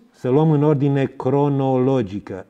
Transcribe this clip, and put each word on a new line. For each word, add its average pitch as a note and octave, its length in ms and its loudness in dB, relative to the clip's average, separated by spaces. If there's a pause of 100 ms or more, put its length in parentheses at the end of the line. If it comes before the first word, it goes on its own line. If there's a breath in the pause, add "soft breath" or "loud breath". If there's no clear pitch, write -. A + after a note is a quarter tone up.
(100)
să - 180 -10
luăm D3+ 220 2
în C#3+ 120 2
ordine C#3 440 0
cronologică, C3 1400 -2